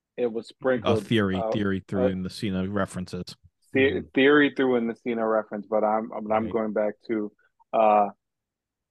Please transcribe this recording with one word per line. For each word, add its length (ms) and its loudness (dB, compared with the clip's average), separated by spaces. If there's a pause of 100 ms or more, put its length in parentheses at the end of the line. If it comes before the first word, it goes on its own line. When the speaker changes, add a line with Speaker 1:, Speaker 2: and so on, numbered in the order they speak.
(160)
Speaker 1:
it 160 -2
was 140 -8
Speaker 2:
A 20 -20
Speaker 1:
sprinkled, 580 0
Speaker 2:
Theory, 300 2
Speaker 1:
uh, 160 -2
Speaker 2:
Theory 340 -2
threw 200 0
Speaker 1:
uh, 20 2
Speaker 2:
in 160 -4
the 60 -8
Cena 380 -4
references. 680 -6 (360)
Speaker 1:
The-, 80 2
Speaker 3:
Mm-hmm. 320 0
Speaker 1:
Theory 440 4
threw 180 0
in 140 0
the 80 -6
Cena 300 -4
reference, 440 -2
but 140 2
I'm, 240 0
but 260 -8
I'm 100 2
Speaker 3:
Right. 80 -8
Speaker 1:
going 200 -2
back 220 0 (120)
to, 240 -2 (420)
uh, 360 4 (840)